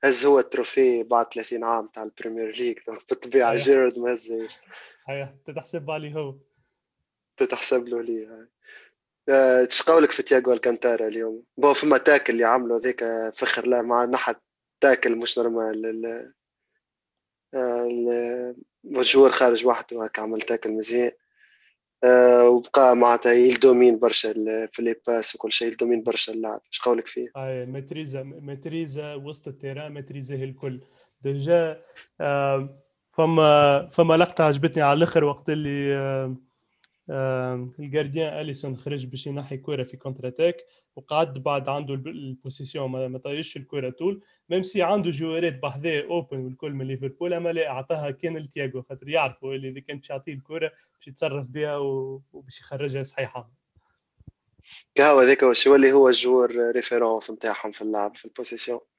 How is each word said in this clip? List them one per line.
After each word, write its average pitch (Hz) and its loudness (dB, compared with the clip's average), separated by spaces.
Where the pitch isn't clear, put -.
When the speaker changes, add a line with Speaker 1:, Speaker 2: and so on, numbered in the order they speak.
Speaker 1:
هز 139 2
هو 143 6
التروفي 123 0
بعد 117 0
ثلاثين 117 -8
عام 113 -2
تاع 110 -14
البريمير 110 -10
ليج، 120 -6
دونك 110 -14
بالطبيعة 127 0
Speaker 2:
صحيح. 117 -2
Speaker 1:
جيرارد 131 4
ما 120 -2
هزش. 113 -8
Speaker 2:
صحيح، 139 -10
تتحسب 151 -10
عليه 151 -10
هو. 147 -8
Speaker 1:
تتحسب 127 -2
له 120 -6
ليه، 113 -8
هاي. 113 -20
آه، 131 6
تش - -2
قولك 160 4
في 139 -6
تياغو 127 2
الكانتارا 113 0
اليوم؟ 113 -8
بون، 143 4
فما 143 4
تاكل 139 4
اللي 117 2
عمله 117 2
ذاك 113 -4
فخر 117 -2
له 123 2
مع 120 0
نحت 120 -2
تاكل 123 4
مش 117 -4
نورمال. 113 -4
ال-، 113 -10
آه، 120 -2
ال-، 120 -4
الجوار 131 6
خارج 120 4
وحده 117 -2
هكا 110 -8
عمل 110 -6
تاكل 110 -4
مزيان. 113 -2
آه، 123 8
وبقى 123 6
معناتها 120 4
يلدومين 123 6
برشا 113 0
ال-، 110 -4
في - -8
لي 117 -2
باس 117 -2
وكل - -6
شيء، 117 -2
يلدومين 117 -2
برشا 113 -4
اللعب. 110 -8
اش - -8
قولك 117 0
فيه؟ 123 -10
Speaker 2:
اي، 131 -8
ماتريزا، 139 -12
ماتريزا 147 -12
وسط 147 -12
التيران، 139 -12
ماتريزا 139 -12
هي 131 -8
الكل. 131 -12
ديجا، 156 0
آم، 139 -2
فما، 151 4
فما 160 4
لقطة 175 2
عجبتني 151 0
على 143 4
الآخر 165 2
وقت 143 -4
اللي، 143 -4
آم، 135 -6
آم، 127 -4
الجارديان 151 -6
أليسون 143 -8
خرج 139 -10
باش 127 -12
ينحي 139 -10
كرة 135 -6
في 127 -20
كونتر 131 -12
أتاك، 165 -2
وقعد 147 -4
بعد 139 -4
عنده 139 -6
الب-، 131 -10
البوزيسيون، 135 -10
ما، 131 -8
ما 127 -12
طيش 143 -10
الكرة 131 -8
طول، 185 -6
ميم 185 -2
سي 185 -2
عنده 175 0
جوارات 160 -4
بحذاه 143 -6
أوبن 165 -6
والكل 131 -12
من 135 -8
ليفربول، 135 -8
أما 170 -4
لا، 165 -2
أعطاها 143 -6
كان 160 -8
لتياغو، 139 -8
خاطر 135 -16
يعرفوا 135 -4
اللي 135 -10
إذا 131 -14
كان 143 -16
باش 139 -16
يعطيه 143 -10
الكرة 156 -8
باش - -20
يتصرف 139 -6
بها 147 -6
و-، 135 -6
وباش 135 -18
يخرجها 139 -8
صحيحة. 127 -10
Speaker 1:
كهو 143 6
هذاك 135 6
هو 127 6
الشيء 135 6
اللي 135 6
هو 135 8
الجوار 120 2
ريفيرونس 117 -2
نتاعهم 110 -8
في - -14
اللعب، 104 -4
في - -20
البوزيسيون. 117 -8